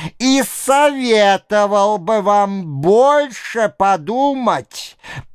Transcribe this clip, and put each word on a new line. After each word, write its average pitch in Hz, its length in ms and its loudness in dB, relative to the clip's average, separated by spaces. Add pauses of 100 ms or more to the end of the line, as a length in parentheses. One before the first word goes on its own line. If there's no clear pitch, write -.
(180)
и 262 240 2
советовал 208 1600 0
бы 208 240 -2
вам 196 580 -2
больше 233 960 2
подумать, 196 1200 -2 (380)